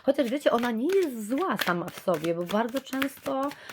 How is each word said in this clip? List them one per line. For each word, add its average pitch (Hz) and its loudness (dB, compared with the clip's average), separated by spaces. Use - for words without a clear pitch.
Chociaż 277 2
wiecie, 285 2
ona 240 2
nie 262 0
jest 247 0
zła 277 0
sama 175 0
w - -12
sobie, 165 0
bo 175 -2
bardzo 226 0
często, 269 -4